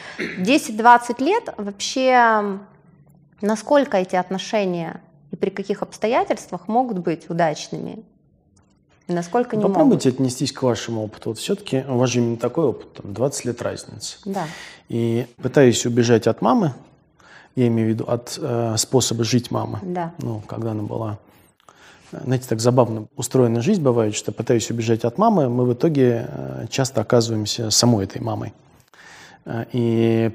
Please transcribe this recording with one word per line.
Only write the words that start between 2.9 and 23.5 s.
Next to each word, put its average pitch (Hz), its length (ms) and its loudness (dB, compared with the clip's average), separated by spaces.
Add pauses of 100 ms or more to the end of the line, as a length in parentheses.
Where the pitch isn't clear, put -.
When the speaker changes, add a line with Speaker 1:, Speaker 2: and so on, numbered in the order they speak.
Speaker 1:
насколько 220 560 0
эти 185 180 -2
отношения 180 840 -4 (300)
и - 40 -10
при 190 140 -2
каких 196 320 -6
обстоятельствах 240 880 -4
могут 233 300 0
быть 165 300 -4
удачными? 165 680 -4 (1120)
И 175 40 -4
насколько 226 420 -2
не 214 80 0
Speaker 2:
Попробуйте 196 460 4
Speaker 1:
могут? 120 120 0
Speaker 2:
отнестись 127 300 -2
к - 120 -6
вашему 117 400 -2
опыту. - 260 -8
Вот 110 80 -6
всё-таки 135 500 -4
у 127 100 0
вас 123 120 4
же 117 100 0
именно 117 180 0
такой 123 280 0
опыт, - 280 -4
там, - 200 -14
двадцать 123 320 -4
лет 120 160 -6
разницы. - 640 -10
Speaker 1:
Да. 196 180 -6 (460)
Speaker 2:
И 117 360 -2 (160)
пытаясь 127 440 4
убежать 120 420 4
от 113 140 2
мамы, 202 320 2 (840)
я 127 120 4
имею 113 200 2
в - 40 2
виду 110 160 -4
от, - 340 -4
э, 117 360 -2
способа 117 460 0
жить 120 280 0
мамы. 113 300 -4
Speaker 1:
Да. 180 360 -6
Speaker 2:
Ну, 110 300 -8
когда 113 240 -6
она 107 120 -6
была, 110 340 -6 (960)
э, 175 140 -12
знаете, 127 240 -2
так 113 100 -2
забавно 110 560 2
устроена 117 460 2